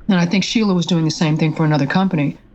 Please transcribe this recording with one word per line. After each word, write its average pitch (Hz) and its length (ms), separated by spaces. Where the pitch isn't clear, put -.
and 185 120
I 170 60
think 185 180
Sheila 208 300
was 170 100
doing 165 220
the 156 40
same 156 280
thing 156 160
for 160 100
another 151 220
company. 185 500